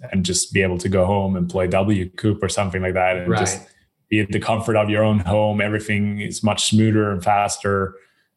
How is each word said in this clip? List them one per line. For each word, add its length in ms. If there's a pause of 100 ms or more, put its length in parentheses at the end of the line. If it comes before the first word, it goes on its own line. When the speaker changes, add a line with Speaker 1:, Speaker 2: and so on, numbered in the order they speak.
(100)
Speaker 1:
and 140
just 280
be 100
able 160
to 100
go 160
home 320
and 120
play 200
W 420
Coop 320
or 60
something 340
like 120
that 240
and 180
just 240
Speaker 2:
Right. 80 (420)
Speaker 1:
be 100
at 120
the 80
comfort 360
of 140
your 140
own 160
home. 400
Everything 600
is 220
much 280
smoother 400
and 120
faster. 720 (420)